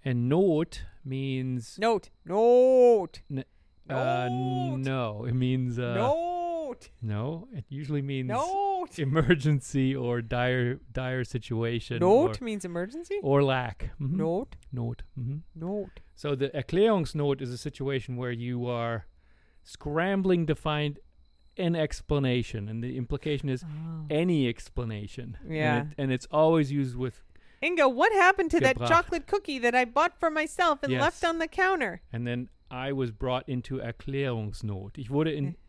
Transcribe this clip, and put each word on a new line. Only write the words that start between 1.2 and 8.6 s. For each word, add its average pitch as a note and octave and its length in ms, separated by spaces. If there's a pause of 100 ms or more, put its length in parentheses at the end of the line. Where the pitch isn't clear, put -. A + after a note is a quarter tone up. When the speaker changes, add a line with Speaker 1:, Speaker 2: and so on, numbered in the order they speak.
Speaker 2:
Note. G#3+ 320 (160)
Note. A#3+ 920 (100)
Speaker 1:
N-, C3+ 140 (440)
uh, B2+ 420
Speaker 2:
Note. C3 500
Speaker 1:
no, B2 460
it A#2 80
means, B2+ 440
uh, A#2+ 160
Speaker 2:
Note. E4 960 (100)
Speaker 1:
no, C3 520
it E3+ 160
usually C#3+ 340
means C3+ 260
Speaker 2:
Note. F#4 680